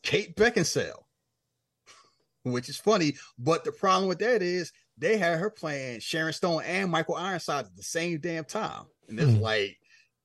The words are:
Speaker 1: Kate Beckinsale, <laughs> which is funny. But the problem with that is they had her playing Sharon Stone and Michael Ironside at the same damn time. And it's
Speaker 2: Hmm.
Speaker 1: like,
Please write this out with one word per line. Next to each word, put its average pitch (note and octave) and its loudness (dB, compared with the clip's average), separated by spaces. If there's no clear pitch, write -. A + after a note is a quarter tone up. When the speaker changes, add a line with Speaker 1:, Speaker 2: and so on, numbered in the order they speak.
Speaker 1:
Kate F3+ 0
Beckinsale, F#3 2
<laughs> - -20
which B2 -4
is C#3+ -10
funny. F3 2
But D#3+ 0
the D3 -4
problem F#3+ 2
with E3+ -2
that G#3+ 2
is F3 -2
they F3+ 2
had E3+ 2
her F#3 -2
playing C3+ -8
Sharon D#3+ -2
Stone E3 0
and F#3 -2
Michael D#3+ 0
Ironside D#3+ -4
at F#2 -20
the F#2 -18
same E3 -4
damn E3 -6
time. G3+ -6
And A2 -6
it's C3 6
Speaker 2:
Hmm. G#2+ 6
Speaker 1:
like, G#2+ 0